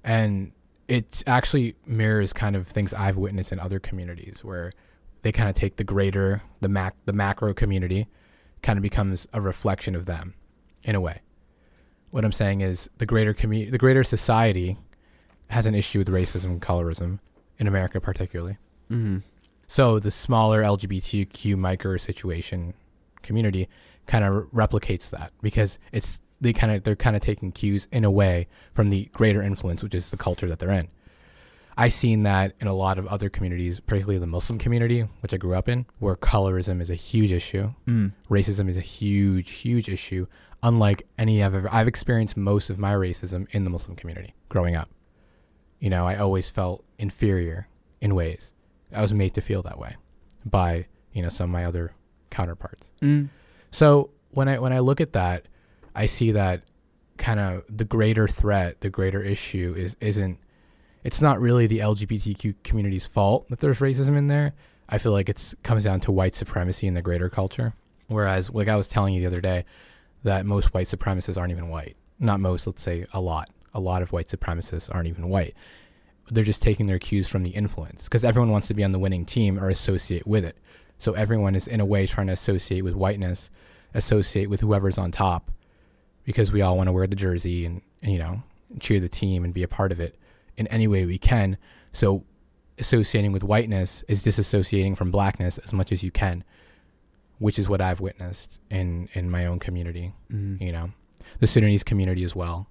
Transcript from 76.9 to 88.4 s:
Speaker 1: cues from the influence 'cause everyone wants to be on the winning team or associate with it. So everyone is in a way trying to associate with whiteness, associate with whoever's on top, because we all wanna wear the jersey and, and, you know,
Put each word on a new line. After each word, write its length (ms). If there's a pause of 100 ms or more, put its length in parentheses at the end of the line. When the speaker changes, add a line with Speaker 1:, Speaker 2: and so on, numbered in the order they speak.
Speaker 1:
cues 280
from 160
the 80
influence 560
'cause 160
everyone 280
wants 160
to 80
be 80
on 80
the 80
winning 260
team 340
or 100
associate 580
with 180
it. 120 (420)
So 140
everyone 420
is 120
in 120
a 60
way 200
trying 220
to 60
associate 500
with 100
whiteness, 560 (440)
associate 580
with 100
whoever's 380
on 100
top, 420 (720)
because 280
we 100
all 160
wanna 140
wear 160
the 80
jersey 500
and, 160 (220)
and, 80
you 80
know, 240 (360)